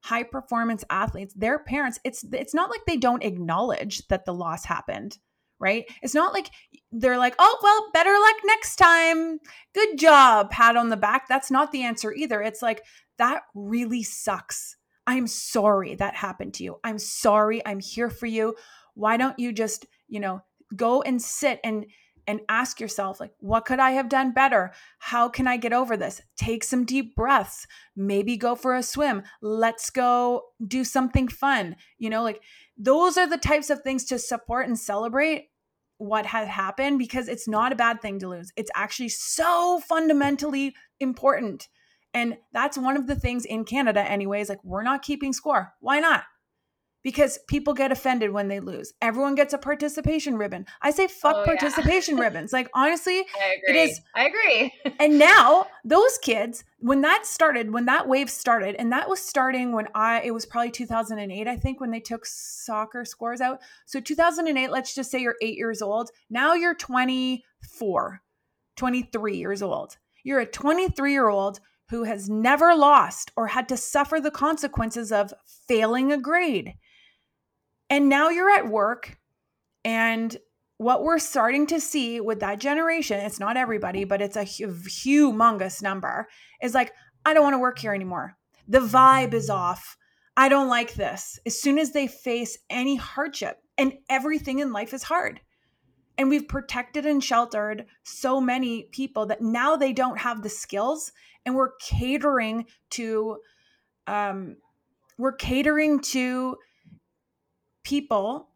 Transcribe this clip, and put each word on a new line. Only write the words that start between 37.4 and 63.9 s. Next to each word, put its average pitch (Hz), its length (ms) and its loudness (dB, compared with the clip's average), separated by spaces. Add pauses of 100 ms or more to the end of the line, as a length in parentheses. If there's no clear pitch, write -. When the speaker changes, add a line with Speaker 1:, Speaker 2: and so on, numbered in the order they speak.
Speaker 1:
not 220 240 0
a 262 40 -4
bad 226 260 0
thing 196 180 -8
to 190 100 -10
lose. 180 260 -12
It's 202 200 -8
actually 214 340 -6
so 349 720 0
fundamentally 285 960 0 (240)
important. 254 720 -2 (440)
And 240 240 -2 (140)
that's 277 260 -2
one 262 200 0
of 262 100 -2
the 285 80 -2
things 247 300 -4
in 220 180 -6
Canada 226 400 0
anyways, 202 460 -2
like, 202 160 -8
we're 190 180 -6
not 269 180 -2
keeping 285 300 -6
score. 254 480 -2
Why 285 220 0
not? 311 240 2 (760)
Because 269 440 0
people 285 260 -2
get 269 180 0
offended 254 400 -2
when 202 180 -4
they 202 100 -6
lose. 185 420 -12
Everyone 262 320 0
gets 285 200 2
a 277 40 -4
participation 294 800 -2
ribbon. 190 300 -6 (160)
I 294 80 2
say, 370 160 2
"Fuck 311 280 0
Speaker 2:
Oh, - 40 -2
yeah. 208 60 0
Speaker 1:
participation 311 720 2
Speaker 2:
<laughs> 233 80 2
Speaker 1:
ribbons." 165 280 -4
Like, 254 220 -2
honestly, 330 440 0
Speaker 2:
I 381 360 -2 (100)
Speaker 1:
it - 40 2
Speaker 2:
agree. 302 120 6
Speaker 1:
is. - 200 2 (120)
Speaker 2:
I 233 120 2
agree. 277 480 2 (120)
<laughs> 269 140 -6
Speaker 1:
And 302 180 6
now 330 480 10 (180)
those 339 360 6
kids, 233 440 -2 (140)
when 269 240 2
that 381 240 4
started, 247 480 0
when 240 120 -2
that 262 220 2
wave 262 220 2
started, 208 480 0
and 233 140 -2
that 269 180 -2
was 381 100 -2
starting 254 520 -2
when 214 240 -2
I, 226 260 2
it 240 100 -4
was 226 140 -6
probably 240 240 -4
two 240 160 -10
thousand 220 340 -4
and 196 120 -8
eight, 214 160 -8
I 247 80 -6
think, 262 260 -4
when 247 80 -6
they 226 120 -6
took 226 240 -12
soccer 220 800 -8
scores 233 360 -8
out. 254 200 -4 (260)
So 269 120 -8